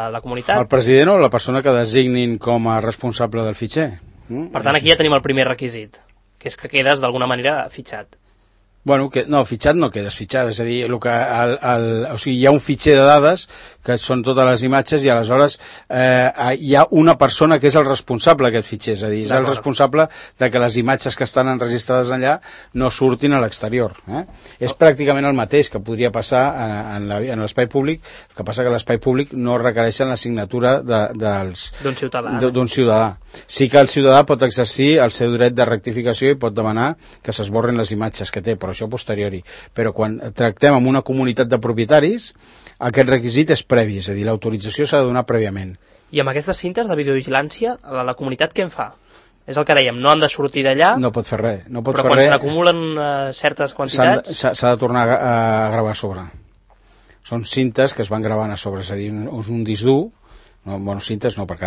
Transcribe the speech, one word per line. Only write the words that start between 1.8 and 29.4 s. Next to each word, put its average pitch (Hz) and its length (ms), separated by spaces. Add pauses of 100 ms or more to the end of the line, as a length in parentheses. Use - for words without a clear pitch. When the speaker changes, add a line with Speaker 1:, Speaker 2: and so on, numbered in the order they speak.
Speaker 2:
com 117 340
a 110 100
responsable 113 600
del 107 120
fitxer. 147 340 (400)
Mm? 139 240
Speaker 1:
Per 170 100
tant, 139 120
aquí 151 180
ja 160 60
tenim 151 180
el 123 80
primer 135 240
requisit, 117 500 (400)
que - 120
és - 40
que - 160
quedes 139 320
d'alguna 127 240
manera 127 420
fitxat. - 460 (720)
Speaker 2:
Bueno, 139 240
que, - 160
no, 147 160
fitxat 135 320
no 160 160
quedes 101 240
fitxat, 123 380
és 104 80
a - 20
dir, 117 140 (100)
el 120 60 (100)
que, 120 80
el, 120 480
el, 120 280 (260)
o 107 100
sigui, 127 160
hi 127 80
ha 143 80
un 139 80
fitxer 151 320
de 135 80
dades 147 380 (420)
que 123 160
són 127 240
totes 127 240
les 123 160
imatges 135 400
i 135 80
aleshores, 120 460 (340)
eh, 127 380 (260)
hi 135 240
ha 160 60 (100)
una 160 240
persona 151 400
que 139 80
és 135 80
el 156 80
responsable 135 640
d'aquest 110 240
fitxer, 113 240
és 98 80
a 107 80
dir, 107 140
és 110 80
el 131 80
Speaker 1:
D'acord. 131 160
Speaker 2:
responsable 143 480 (340)
de 127 140
que 123 100
les 120 160
imatges 123 400
que 127 80
estan 131 240
enregistrades 123 640
allà 135 220 (420)
no 131 100
surtin 131 460
a 131 80
l'exterior, 110 480 (160)
eh? 131 160 (320)
És 123 160
Speaker 1:
No. - 80
Speaker 2:
pràcticament 143 480
el 139 80
mateix 143 340
que 98 140
podria 113 320
passar 123 300 (100)
en, 113 220 (180)
en 104 160
la, 104 80 (160)
en 110 80
l'espai 120 240
públic, 139 320 (300)
el - 100
que 104 80
passa 110 160
que 123 80
l'espai 117 320
públic 135 320
no 123 240